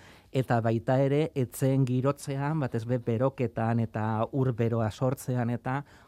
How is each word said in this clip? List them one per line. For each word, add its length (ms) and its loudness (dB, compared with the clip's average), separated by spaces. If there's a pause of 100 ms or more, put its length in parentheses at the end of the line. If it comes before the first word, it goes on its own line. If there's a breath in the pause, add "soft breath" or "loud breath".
(300 loud breath)
eta 300 0
baita 400 2
ere 340 2
etzen 540 2
girotzean, 720 -2
batez 240 -2
be 140 0
beroketan 800 0
eta 500 0
ur 220 0
beroa 380 0
sortzean 580 -2
eta 300 -4 (300 loud breath)